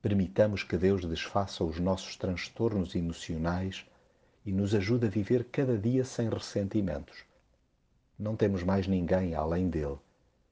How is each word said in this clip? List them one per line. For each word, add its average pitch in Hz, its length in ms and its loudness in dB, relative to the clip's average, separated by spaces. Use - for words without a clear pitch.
Permitamos 101 600 2
que - 160 -2
Deus 92 260 4
desfaça 95 580 -4
os 80 160 -2
nossos 92 380 -2
transtornos 98 760 -2
emocionais 87 880 -4
e 104 40 -6
nos 98 240 2
ajude 110 300 2
a 110 60 2
viver 110 420 0
cada 127 240 0
dia 120 260 2
sem 117 280 -2
ressentimentos. 98 960 -2
Não 104 160 -4
temos 101 280 2
mais 95 240 2
ninguém 92 480 2
além 85 340 0
dele, 73 300 -2